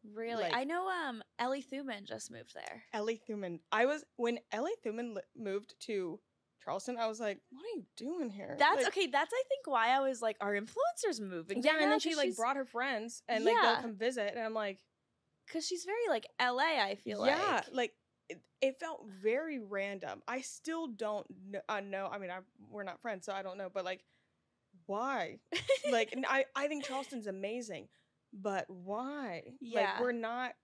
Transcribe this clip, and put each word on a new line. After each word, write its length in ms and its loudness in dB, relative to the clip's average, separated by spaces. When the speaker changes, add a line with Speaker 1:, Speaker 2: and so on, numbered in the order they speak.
Speaker 1:
Really? 400 -2
Speaker 2:
Like 100 2
Speaker 1:
I 120 0
know, 240 -2
um, 340 -4
Ellie 240 0
Thuman 420 -6
just 260 -10
moved 240 -16
there. 380 -12
Speaker 2:
Ellie 240 -2
Thuman. 340 -6
I 140 4
was, 200 0
when 220 0
Ellie 240 -2
Thuman 300 -4
li-, 60 -4
moved 460 -6
to 400 -4
Charleston, 340 -4
I 100 2
was 120 -4
like, 220 -2
"What 140 -16
are 40 -6
you 160 -6
doing 340 -4
here?" 300 -8
Speaker 1:
That's, 160 8
Speaker 2:
Like 120 4
Speaker 1:
okay, 200 2
that's, 260 2
I 160 2
think, 180 -2
why 220 4
I 100 6
was 220 0
like, 200 0
"Are 120 0
influencers 680 0
moving 400 -4
Speaker 2:
Yeah, 120 6
Speaker 1:
there 80 4
Speaker 2:
and 40 -
Speaker 1:
now?" 60 6
Speaker 2:
then 80 6
she, 100 0
Speaker 1:
'Cause 80 0
Speaker 2:
like, 100 4
Speaker 1:
she's 100 0
Speaker 2:
brought 200 2
her 80 -2
friends, 640 -2
and, 180 2
like, 100 8
Speaker 1:
Yeah. 60 6
Speaker 2:
they'll 80 0
come 140 -6
visit, 360 0
and 100 -6
I'm 100 -2
like 280 -2
Speaker 1:
'Cause 200 -4
she's 180 -4
very, 240 0
like, 160 2
L 200 2
A, 220 4
I 140 2
feel 280 -6
Speaker 2:
Yeah, 420 4
Speaker 1:
like. 80 -14
Speaker 2:
like, 220 0
it, 120 -10
it 180 4
felt 280 -8
very 520 0
random. 680 -4
I 140 -4
still 460 -6
don't 400 -4
kn-, 180 -6
uh, 120 0
know. 260 -4
I 100 -6
mean, 140 -8
I, 80 -8
we're 260 -12
not 180 -8
friends, 260 -6
so 60 -4
I 100 -4
don't 140 -8
know, 120 -8
but, 160 -4
like, 200 -6
why? 520 0
Speaker 1:
<laughs> 80 0
Speaker 2:
Like, 220 6
and 140 0
I, 180 6
I 120 2
think 180 0
Charleston's 420 -2
amazing, 640 -4
but 340 0
why? 920 -6
Speaker 1:
Yeah. 180 0
Speaker 2:
Like, 80 -2
we're 100 2
not 420 -2